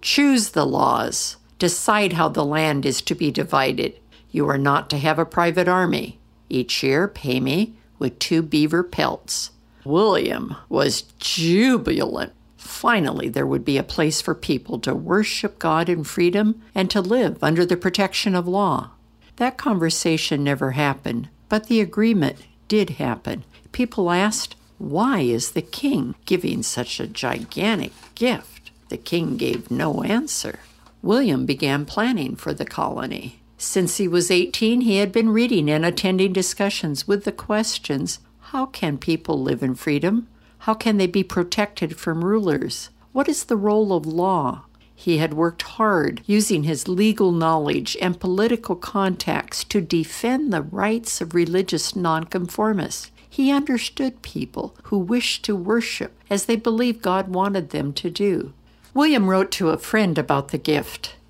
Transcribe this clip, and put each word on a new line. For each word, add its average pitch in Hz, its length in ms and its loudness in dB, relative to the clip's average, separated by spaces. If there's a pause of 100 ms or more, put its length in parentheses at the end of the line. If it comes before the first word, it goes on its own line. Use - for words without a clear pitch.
Choose 277 480 4
the 147 160 2
laws. 131 720 0 (220)
Decide 196 520 2
how 160 160 2
the 151 160 0
land 147 420 0
is 135 180 0
to 160 120 -2
be 151 160 0
divided. 139 600 0 (380)
You 143 180 0
are 139 80 2
not 143 320 2
to 147 80 -2
have 156 200 2
a 165 60 2
private 170 460 2
army. 180 500 0 (300)
Each 127 340 -2
year, 139 240 2
pay 131 320 -4
me 160 360 0 (240)
with 131 200 -4
two 165 220 0
beaver 156 420 2
pelts." - 680 -4 (340)
William 180 720 0 (100)
was - 360 0 (160)
jubilant. - 1120 0 (240)
Finally, - 720 0
there 135 180 -2
would 135 200 -2
be 139 120 2
a 131 60 0
place 156 380 0
for 160 140 -2
people - 440 -4
to 135 140 -2
worship 180 640 -2
God 165 320 0
in 170 140 0
freedom 202 580 2 (120)
and 190 180 0
to 208 100 2
live 185 420 0
under 165 220 4
the 175 100 2
protection 190 600 0
of 175 120 0
law. 180 440 0 (460)
That 254 200 0
conversation 165 880 0
never 139 280 0
happened, 135 560 -2 (220)
but 214 180 0
the 226 140 4
agreement 202 560 2 (300)
did 208 240 2
happen. 123 520 -4 (280)
People 220 400 -2
asked, 202 440 0 (220)
"Why 196 440 0
is 120 300 0
the - 120 -4
king 160 520 -2 (100)
giving - 360 -2
such - 380 -6
a - 80 -6
gigantic 131 880 -4 (220)
gift?" - 560 -4 (180)
The 143 80 -8
king 165 400 -4
gave 127 340 -4
no 147 320 -2
answer. - 560 -4 (420)
William 151 460 2
began 143 380 0
planning 208 500 -2
for - 180 -6
the - 120 -6
colony. 123 760 -6 (160)
Since - 400 -2
he 196 100 0
was 175 240 2
eighteen, 220 500 2
he 220 160 4
had 202 140 2
been 226 180 2
reading 220 400 2
and 156 140 2
attending 185 480 2
discussions 185 760 -2
with 202 180 0
the 202 60 -2
questions, 208 880 -4 (320)
"How 262 160 -2
can 151 320 -4
people 160 420 -2
live 127 220 -2
in 131 120 -2
freedom? 170 520 0 (380)
How 220 100 2
can 220 220 0
they 190 100 4
be 185 160 2
protected 175 760 -2
from 165 260 -4
rulers? 202 680 -2 (220)
What 269 140 2
is 302 180 -2
the 233 120 0
role 208 360 2
of 160 120 0
law?" 165 600 0 (280)
He 170 240 0
had 156 160 0
worked 165 300 0
hard, 208 640 0
using 208 380 2
his 156 220 -2
legal 202 440 2
knowledge 160 680 0
and 180 200 -2
political 208 560 0
contacts - 880 -4
to - 180 0
defend 226 720 0
the 156 80 0
rights 202 580 -2
of 165 140 -6
religious 175 600 0
nonconformists. 175 1120 -2 (180)
He 269 220 2
understood 269 720 0
people - 600 -10
who 202 160 -2
wished 220 460 -2
to 208 100 -2
worship 214 600 -2 (140)
as 202 160 0
they 233 120 2
believed 233 440 0
God 190 280 0
wanted 185 420 0
them 147 220 -4
to - 180 -6
do. 196 420 -2 (400)
William 262 380 4
wrote 190 220 4
to 165 160 0
a 160 100 0
friend 202 360 2
about 143 340 0
the 151 100 -4
gift, - 560 -2 (140)